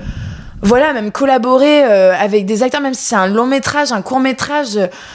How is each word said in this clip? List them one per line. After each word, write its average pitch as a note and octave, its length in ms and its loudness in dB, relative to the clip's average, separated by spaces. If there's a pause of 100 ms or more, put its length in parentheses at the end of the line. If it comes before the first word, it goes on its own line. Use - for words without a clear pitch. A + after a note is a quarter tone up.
(640)
voilà, B3 300 2
même G#3+ 180 -6
collaborer, C4+ 760 4
euh, F#3+ 300 4
avec G3+ 320 0
des G#3+ 160 -2
acteurs, B3+ 200 -2
même C4+ 120 -4
si - 100 -4
c'est - 120 -2
un F#3 100 2
long A3 200 0
métrage, C#4 460 -2
un G3+ 100 -4
court C4 180 -2
métrage, C4 560 -4
euh, G3 100 0 (280)